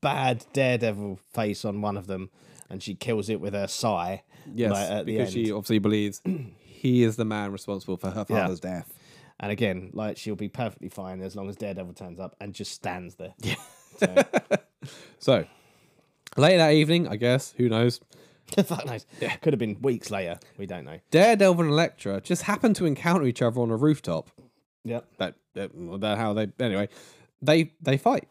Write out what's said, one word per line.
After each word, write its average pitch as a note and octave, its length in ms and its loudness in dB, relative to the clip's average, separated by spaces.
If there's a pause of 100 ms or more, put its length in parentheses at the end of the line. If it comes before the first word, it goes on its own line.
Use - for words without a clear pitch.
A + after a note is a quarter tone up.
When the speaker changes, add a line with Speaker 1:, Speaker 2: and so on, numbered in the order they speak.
Speaker 1:
bad C3+ 520 0
Daredevil A2 680 0 (120)
face G#2 320 -2
on G#2 160 -4
one G#2 160 -2
of F#2+ 100 -10
them, F#2+ 240 -8 (380)
and F#2 140 -14
she G2+ 120 -8
kills G#2+ 340 -4
it G#2+ 120 -2
with G2 140 -6
her G2+ 120 -2
sigh. F#2+ 560 -2 (300)
Speaker 2:
Yes, A2 200 0
Speaker 1:
like, G2 180 -2
at D#3+ 160 -2
the A2 100 -4
Speaker 2:
because G2+ 160 -2
she A#2 140 -2
Speaker 1:
end. G#2+ 60 -2
Speaker 2:
obviously G#2 260 0
believes G#2 460 0
<clears throat> D#3 340 -6
he B2 440 2
is A2 140 4
the A#2 80 -2
man G#2 280 -4
responsible G2 440 -8
for F#2+ 140 -6
her G2+ 180 -6
Speaker 1:
Yeah. G#2+ 140 0
Speaker 2:
father's F2+ 180 -4
death. F2+ 320 -10 (460)
Speaker 1:
And G2+ 120 -6
again, F#2 440 -4
like, G#2+ 240 -6
she'll G#2+ 180 -8
be G2+ 120 -8
perfectly G#2+ 420 -8
fine F#2 320 -12
as F#2+ 120 -12
long G2 140 -10
as G2 80 -12
Daredevil F#2 380 -10
turns F2+ 260 -16
up F2+ 200 -14
and G2+ 140 -12
just - 180 -12
stands F2+ 440 -10
there. F#2 240 -16
Speaker 2:
Yeah. A2 140 -4 (440)
Speaker 1:
So. F3+ 160 0 (140)
Speaker 2:
<laughs> - 60 -12 (840)
So, A2+ 260 4 (920)
later E3 180 8
that D#3+ 160 8
evening, D#3 340 4
I G#2 100 -4
guess, B2 420 2
who B2 100 4
knows? A2+ 320 2 (300)
Speaker 1:
<laughs> - 340 0
Fuck D3 220 -6
knows. A2+ 180 -8 (160)
Speaker 2:
Yeah. G2+ 160 -4
Speaker 1:
Could D#3+ 160 0
have C3 80 0
been G#2+ 220 -2
weeks A#2+ 280 -2
later. F2+ 280 -6 (180)
We G2+ 80 -10
don't F2 220 -10
know. D#2+ 120 -14 (120)
Speaker 2:
Daredevil F#3+ 500 6
and D#3+ 100 2
Elektra C#3+ 520 0
just - 220 -2
happen G#3 300 2
to F3+ 120 0
encounter E3 400 2
each B2 160 0
other A#2+ 180 2
on A#2 100 0
a A2+ 60 0
rooftop. B2 540 0 (540)
Speaker 1:
Yep. A#2 220 -8 (120)
Speaker 2:
That, F2+ 160 -4 (180)
that, G2 180 -8 (300)
that G#2 160 0
how A2 160 0
they, G#2+ 160 0 (100)
anyway, G#2 300 -2 (540)
they, D#3 300 2 (100)
they C#3 160 2
fight. A#3+ 320 0